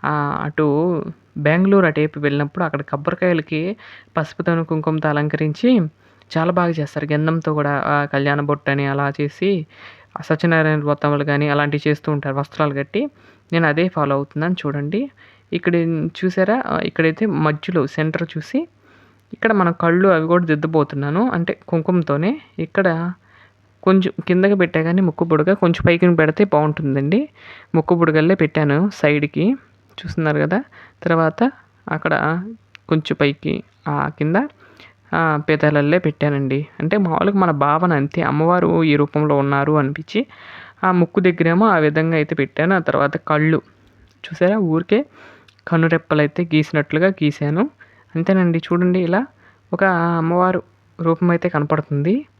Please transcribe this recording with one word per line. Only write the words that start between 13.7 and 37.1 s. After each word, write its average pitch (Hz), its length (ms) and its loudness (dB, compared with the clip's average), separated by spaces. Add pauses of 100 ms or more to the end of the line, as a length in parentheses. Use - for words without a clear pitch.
ఫాలో 143 280 -2
అవుతున్నాను 151 400 -4 (100)
చూడండి. 151 460 -4 (420)
ఇక్కడ 170 220 -2 (320)
చూసారా, 190 580 -2
ఆ, - 140 -4
ఇక్కడైతే 160 460 -2
మధ్యలో 151 640 0
సెంటర్ 156 360 -4 (140)
చూసి 277 300 -6 (680)
ఇక్కడ 226 200 0
మనం 180 280 2
కళ్ళు 175 280 4
అవి 160 180 2
కూడా 175 180 2
దిద్దబోతున్నాను. 156 880 0
అంటే - 360 -4
కుంకుమతోనే. 170 720 0 (180)
ఇక్కడ 170 520 -2 (720)
కొంచెం 190 440 2
కిందకి 190 280 2
పెట్టా 170 260 0
కానీ 170 200 0
ముక్కు 170 220 0
పొడుగా 170 300 2
కొంచెం 175 320 0
పైకి 175 300 4
పెడితే 156 280 2
బాగుంటుందండి. 151 840 0 (460)
ముక్కు 165 200 2
పొడుగల్లే 160 400 2
పెట్టాను 156 580 0
సైడ్కి, 147 640 0 (360)
చూస్తున్నారు 156 480 -4
కదా. 175 240 0 (400)
తర్వాత 165 480 0 (400)
అక్కడ 160 520 -2 (460)
కొంచెం 160 320 -2
పైకి, 143 420 -2 (260)
ఆ, 143 280 -2
కింద, 156 180 0 (800)
ఆ, 156 340 2
పేదాలల్లే 151 480 2
పెట్టానండి. 147 680 -2 (120)
అంటే 170 180 0
మామూలుగా 196 420 0